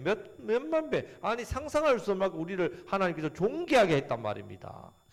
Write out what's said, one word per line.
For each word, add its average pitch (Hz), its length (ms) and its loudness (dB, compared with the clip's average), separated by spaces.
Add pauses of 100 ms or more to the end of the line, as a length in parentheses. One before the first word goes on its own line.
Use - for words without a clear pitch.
몇, 196 160 2 (220)
몇만 285 500 0
배, 160 160 0 (140)
아니 226 240 -2
상상할 294 540 2
수 202 120 -4
없는 190 80 2
만큼 180 220 0
우리를 170 460 -2
하나님께서 170 460 0
존귀하게 240 640 4
했단 131 260 -2
말입니다. 101 680 -8 (200)